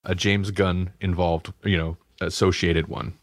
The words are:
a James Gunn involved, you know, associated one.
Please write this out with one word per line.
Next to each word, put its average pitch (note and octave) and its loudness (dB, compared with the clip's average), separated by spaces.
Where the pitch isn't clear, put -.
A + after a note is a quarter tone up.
a F#2 -2
James G2+ 0
Gunn F#2 0
involved, F2 0
you G2 2
know, D#2+ -2
associated F2 2
one. A1+ -8